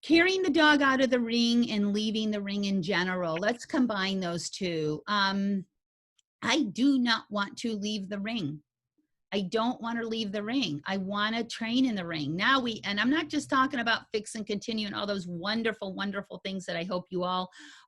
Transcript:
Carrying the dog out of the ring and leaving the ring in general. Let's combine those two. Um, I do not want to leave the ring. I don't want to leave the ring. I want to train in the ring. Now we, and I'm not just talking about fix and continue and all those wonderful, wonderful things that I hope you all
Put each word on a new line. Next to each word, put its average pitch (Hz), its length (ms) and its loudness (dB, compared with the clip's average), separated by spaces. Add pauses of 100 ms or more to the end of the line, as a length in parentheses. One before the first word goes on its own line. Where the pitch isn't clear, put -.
Carrying 370 400 4
the 370 60 2
dog 302 320 6
out 269 200 4
of 262 80 4
the 247 100 4
ring 233 520 2
and 208 220 2
leaving 214 360 0
the 208 120 0
ring 202 240 -2
in 196 180 2
general. 180 540 0
Let's 208 280 -2
combine 202 540 0
those 175 300 -4
two. 156 580 -2
Um, 196 580 0 (760)
I 254 220 2
do 254 360 2
not 240 320 2
want 202 280 -2
to 226 160 -2
leave 208 340 -6
the 202 100 -6
ring. 196 420 -4 (720)
I 208 80 0
don't 226 400 -2
want 233 180 -4
to 233 80 -4
leave 226 240 -4
the 208 120 -4
ring. 208 420 -2
I 190 120 -2
want 202 380 -2
to 233 80 -2
train 233 420 0
in 240 100 0
the 185 100 -4
ring. 160 300 -4
Now 247 260 4
we, 233 240 -4
and 202 140 -2
I'm 220 100 2
not 311 180 2
just 294 220 -4
talking 269 300 2
about 226 240 0 (100)
fix 208 220 -4
and 214 100 -6
continue 214 420 -4
and 202 80 -8
all 208 120 -2
those 196 200 -2
wonderful, 202 680 -2
wonderful 196 520 -6
things 190 200 -6
that 175 120 -4
I 170 60 -2
hope 180 260 -4
you 180 140 -2
all 185 260 -2 (380)